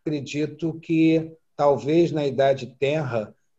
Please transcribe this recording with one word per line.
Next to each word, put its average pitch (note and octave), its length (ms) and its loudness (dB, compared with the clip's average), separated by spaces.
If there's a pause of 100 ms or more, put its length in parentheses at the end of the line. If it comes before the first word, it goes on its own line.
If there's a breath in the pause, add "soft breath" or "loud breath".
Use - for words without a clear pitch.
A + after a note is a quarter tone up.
acredito D3+ 760 -6
que D#3+ 560 2 (200)
talvez C#3+ 560 2
na D3+ 140 -2
Idade C3+ 540 0
Terra, C3+ 560 -2 (240)